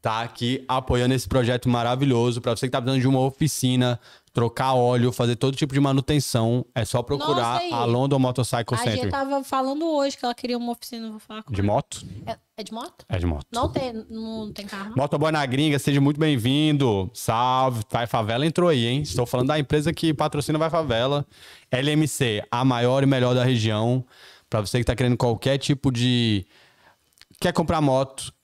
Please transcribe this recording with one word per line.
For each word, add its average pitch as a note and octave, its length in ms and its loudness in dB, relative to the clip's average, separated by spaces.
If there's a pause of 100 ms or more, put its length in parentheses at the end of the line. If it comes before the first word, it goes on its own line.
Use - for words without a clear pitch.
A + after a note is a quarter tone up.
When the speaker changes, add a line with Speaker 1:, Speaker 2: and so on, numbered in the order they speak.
Speaker 1:
tá A2+ 220 -2
aqui B2 460 -4
apoiando B2+ 460 2
esse B2+ 140 -2
projeto B2 400 2
maravilhoso. A#2+ 720 2
Pra A#2 160 -2
você C3+ 120 -4
que - 20 -4
tá C3+ 100 0
precisando C3 220 0
de B2+ 60 4
uma C3+ 120 4
oficina, B2+ 760 0 (340)
trocar B2 420 0
óleo, B2 380 4
fazer A#2+ 240 0
todo C3+ 200 0
tipo C#3 180 -2
de C#3 60 2
manutenção, C3 840 0 (100)
é A#2 100 -2
só A#2+ 180 -2
procurar B2 520 0
Speaker 2:
Nossa, - 100 -2
aí. - 80 -6
Speaker 1:
a A#2+ 120 0
London C3 340 2
Motorcycle B2 600 0
Speaker 2:
A - 60 -4
Gia A2+ 80 0
Speaker 1:
Center. G2+ 180 -2
Speaker 2:
tava C#4 340 -2
falando C4+ 420 -2
hoje C#4 300 0
que - 80 -12
ela A#3+ 100 -4
queria A#3+ 240 -6
uma A#3+ 140 -6
oficina, A3+ 380 -12
vou G#3+ 80 -14
falar - 240 -14
com C#3 100 -10
Speaker 1:
De G2 80 -2
Speaker 2:
ela. G3+ 120 0
Speaker 1:
moto? - 320 -4 (220)
Speaker 2:
É, - 100 -10 (200)
é A3 60 -12
de G3+ 100 -12
moto? B3 360 -14
Speaker 1:
É F#2+ 100 -4
de F2 80 -2
moto. D2+ 260 -4
Speaker 2:
Não A#3+ 160 -2
tem, C4 240 -4 (180)
não A3 420 -10
tem G3+ 140 -14
carro, G3+ 240 -12
não? G#3+ 60 -6
Speaker 1:
Motoboy D3 360 0
na D3 140 0
Gringa, C#3+ 320 2
seja C#3+ 220 2
muito C#3+ 200 2
bem-vindo. C3+ 960 2
Salve, B2+ 760 0
Vai A#2+ 160 -2
Favela A#2+ 400 0
entrou F3 220 2
aí, B2+ 180 2
hein? C3 160 0
Estou B2+ 240 -2
falando B2+ 220 0
da D3+ 100 2
empresa D3+ 340 0
que D#3+ 220 0
patrocina D3+ 440 -2
Vai D#3 120 0
Favela. C#3 560 0 (440)
L C3+ 200 0
M D3+ 180 4
C, G#2+ 420 0
a B2 140 0
maior B2+ 380 4
e C3+ 40 4
melhor B2+ 280 4
da B2 100 2
região. A#2 600 2 (440)
Pra A2 120 0
você G#2 180 -2
que A#2+ 60 0
tá B2 120 0
querendo B2 200 2
qualquer B2+ 420 0
tipo C3+ 340 0
de... A#2 540 2 (960)
Quer F3+ 120 0
comprar E3 300 0
moto C3+ 500 0 (120)